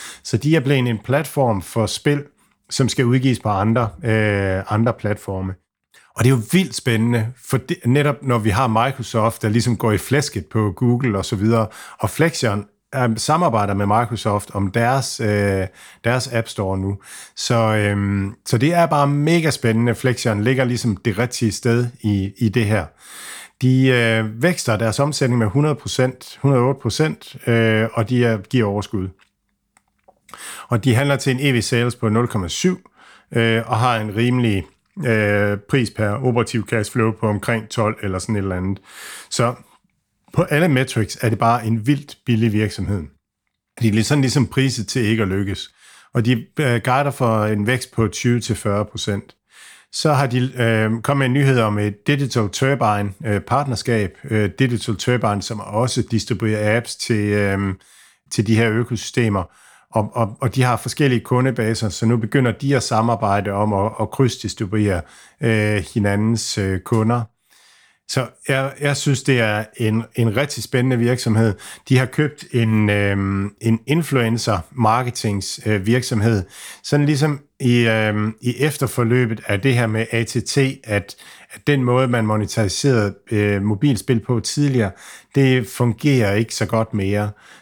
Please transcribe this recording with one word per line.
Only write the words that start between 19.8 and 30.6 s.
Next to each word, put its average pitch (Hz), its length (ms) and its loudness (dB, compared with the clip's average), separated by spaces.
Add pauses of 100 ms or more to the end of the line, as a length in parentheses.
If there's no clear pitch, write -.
Flexion 113 480 0
ligger 131 220 2
ligesom 120 320 -2
det 110 220 -4
rigtige 117 340 -2
sted 120 340 0 (140)
i, 98 380 0
i 113 100 2
det 110 180 0
her. 101 180 0 (800)
De, 131 240 4
øh, 113 560 2
vækster 151 340 0
deres 110 240 0
omsætning 135 380 0
med 113 80 2
hundrede 147 280 2
procent, - 680 -4
hundrede 135 200 4
otte 139 200 0
procent, - 540 -4 (120)
øh, 113 440 4
og 110 160 -2
de 123 160 2
er, 113 140 2
giver 110 280 0
overskud. 101 420 -4 (1600)